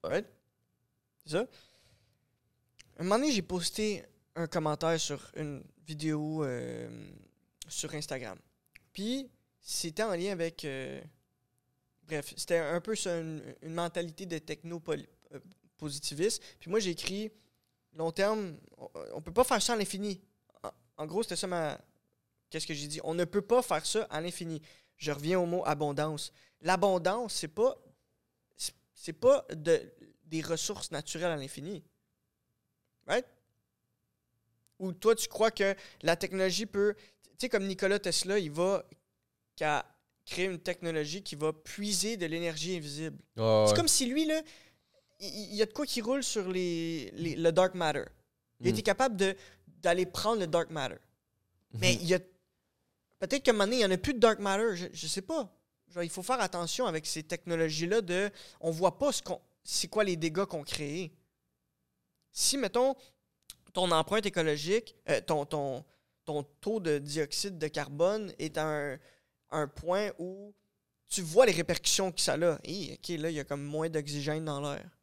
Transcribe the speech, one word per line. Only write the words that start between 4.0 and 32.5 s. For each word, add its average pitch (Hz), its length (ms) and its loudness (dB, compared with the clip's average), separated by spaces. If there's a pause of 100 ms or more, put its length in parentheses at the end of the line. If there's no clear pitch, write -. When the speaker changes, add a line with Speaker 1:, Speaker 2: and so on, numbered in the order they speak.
Speaker 1:
un 165 120 -4
commentaire 160 520 0
sur - 360 -6
une 147 280 -8 (220)
vidéo, 156 580 -4
euh, 120 460 -6 (800)
sur - 260 -8
Instagram. 127 460 -8 (540)
Puis, 247 360 -4 (300)
c'était - 440 -4
en 208 120 0
lien 180 160 -2
avec, 165 340 -4
euh, 135 360 -8 (1040)
bref, 156 340 -8
c'était 170 200 0
un 165 240 0
peu 214 140 -4
ça, 175 240 -2
une, 160 220 -8 (200)
une 160 120 -10
mentalité 170 520 -4
de 175 140 -6
techno-poli-, 160 680 -8 (260)
euh, - 60 -14 (380)
positiviste. 151 640 -4 (180)
Puis 165 120 -16
moi, 214 80 2
j'ai 190 120 0
écrit, « 208 400 -6 (640)
Long 165 180 -4
terme, 196 440 0 (220)
on, - 120 -16 (260)
on 165 60 -8
peut 170 120 -14
pas 233 100 6
faire 240 180 4
ça 240 120 2
à - 20 2
l'infini. » 196 460 -4 (420)
En, - 80 -8 (260)
en 151 80 -6
gros, 175 180 -2
c'était 180 120 -4
ça 190 120 -4
ma, 170 300 -2 (720)
qu'est-ce 160 160 -6
que 160 80 -6
j'ai 147 140 -6
dit ? 151 160 -8
On 156 100 -4
ne 170 120 2
peut 202 160 0
pas 156 200 4
faire 156 240 0
ça - 240 0
à 156 120 -4
l'infini. 165 400 -6 (360)
Je 147 140 -4
reviens 151 280 0
au 175 60 4
mot 175 200 0
abondance. 151 680 -2 (300)
L'abondance, 190 720 2
c'est 156 160 -4
pas, 240 260 2 (800)
c'est, - 200 -8 (200)
c'est - 180 -10
pas 254 360 6
de, 156 320 2 (440)
des 160 160 -4
ressources 165 500 -4
naturelles 160 400 -4
à 160 40 0
l'infini. 147 480 -10 (1200)